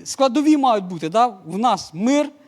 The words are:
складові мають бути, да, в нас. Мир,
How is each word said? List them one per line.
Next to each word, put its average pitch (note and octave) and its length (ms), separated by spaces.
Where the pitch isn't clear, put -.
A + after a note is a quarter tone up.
складові C#4 520
мають A#3 280
бути, E3 240
да, A3 180
в F#3 320
нас. A3 360
Мир, C#4 360